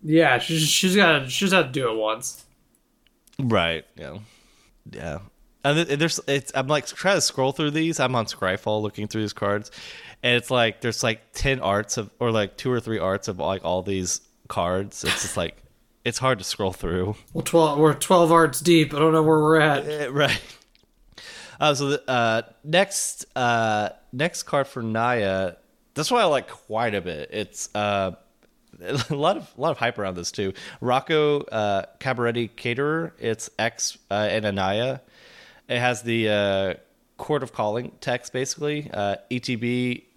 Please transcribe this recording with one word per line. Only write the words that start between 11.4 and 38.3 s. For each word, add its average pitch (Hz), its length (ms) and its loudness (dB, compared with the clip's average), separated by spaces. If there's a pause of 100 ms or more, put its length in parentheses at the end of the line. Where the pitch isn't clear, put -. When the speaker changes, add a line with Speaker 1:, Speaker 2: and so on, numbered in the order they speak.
Speaker 2:
arts 101 360 0
of, 107 120 -6 (100)
or, 120 120 0
like, 107 260 0
two - 120 -4
or 123 120 0
three 110 180 -4
arts 95 300 -2
of, 92 100 -6
like, 92 240 -2
all 90 180 0
these 92 380 -2 (300)
cards. 92 560 -4
It's - 160 -2
just, - 160 -6
like, 87 180 -4 (480)
it's 120 140 -4
hard 131 220 0
to 95 40 -12
scroll 95 300 -2
through. 92 420 -2 (180)
Speaker 1:
Well, - 120 -6
twelve, 156 340 4
we're 156 140 6
twelve 170 360 4
arts 160 300 6
deep. 151 340 4
I 143 60 -2
don't 160 140 4
know 160 100 4
where 156 160 6
we're 156 220 6
at. 147 460 0
Speaker 2:
Uh, 123 40 -6
right. 139 300 2 (1200)
Uh, 151 120 4
so 139 180 -2
the, 143 200 -4
uh, 117 300 2 (240)
next, 185 600 -2 (120)
uh, 113 500 2 (240)
next 151 320 -4
card 139 240 0
for 123 160 -10
Naya, 110 720 0 (400)
this 156 180 -2
one 247 100 4
I 208 40 4
like 147 240 2
quite 110 440 -4
a 101 60 0
bit. 85 320 -8
It's, - 420 -8
uh, 101 380 0 (680)
<laughs> 113 300 -4
a 160 60 -2
lot 160 220 2
of, 220 200 -14
a - 40 -8
lot 156 100 0
of 139 60 -4
hype 117 200 -2
around 95 180 -4
this 87 160 -8
too. 98 200 -4 (300)
Rocco, 147 640 2
uh, 104 400 -2 (160)
Cabaretti 120 540 -2
Caterer. 147 640 -4
It's - 400 -4
X, - 400 -4 (140)
uh, 104 180 0
and 107 160 -2
Anaya. 104 540 -2 (680)
It 123 100 -2
has 123 220 0
the, 117 280 0
uh, 98 440 2 (440)
Court 147 260 -2
of 127 100 -14
Calling 113 480 -4
text, - 320 -4